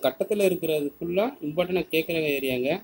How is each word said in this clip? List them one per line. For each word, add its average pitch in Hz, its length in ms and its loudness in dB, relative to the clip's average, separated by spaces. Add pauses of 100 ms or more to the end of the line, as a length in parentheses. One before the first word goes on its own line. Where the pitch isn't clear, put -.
கட்டத்துல 202 420 0
இருக்கிறது 160 480 0
ஃபுல்லா 175 340 0 (160)
இம்பார்ட்டன்டா 170 480 0
கேட்குற 165 260 0 (120)
ஏரியாங்க. 135 420 0 (140)